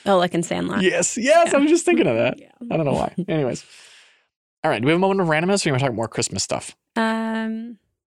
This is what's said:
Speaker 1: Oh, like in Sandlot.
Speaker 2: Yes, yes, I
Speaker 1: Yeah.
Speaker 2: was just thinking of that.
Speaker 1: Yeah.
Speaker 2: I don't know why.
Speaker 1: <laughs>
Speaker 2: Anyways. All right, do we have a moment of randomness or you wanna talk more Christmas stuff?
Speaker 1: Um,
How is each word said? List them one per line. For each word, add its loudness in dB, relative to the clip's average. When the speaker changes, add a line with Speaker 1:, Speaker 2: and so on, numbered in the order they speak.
Speaker 1:
Oh, 4
like 0
in -2
Sandlot. -4
Speaker 2:
Yes, 0
yes, 4
I 4
Speaker 1:
Yeah. 4
Speaker 2:
was 4
just 2
thinking 2
of 0
that. -2
Speaker 1:
Yeah. -20
Speaker 2:
I -2
don't 0
know 0
why. -2
Speaker 1:
<laughs> -6
Speaker 2:
Anyways. -2
All 2
right, 0
do 0
we 4
have 4
a 2
moment 2
of 2
randomness 2
or 0
you 2
wanna 0
talk 0
more -4
Christmas -4
stuff? -6
Speaker 1:
Um, -4